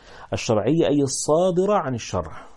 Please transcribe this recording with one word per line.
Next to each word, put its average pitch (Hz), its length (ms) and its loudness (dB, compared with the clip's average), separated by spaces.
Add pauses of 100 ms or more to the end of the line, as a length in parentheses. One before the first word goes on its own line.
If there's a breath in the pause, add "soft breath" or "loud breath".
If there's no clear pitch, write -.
(340 loud breath)
الشرعية 117 540 2
أي 143 140 4
الصادرة 180 760 2
عن 147 180 -2
الشرع، 90 360 -6 (260 loud breath)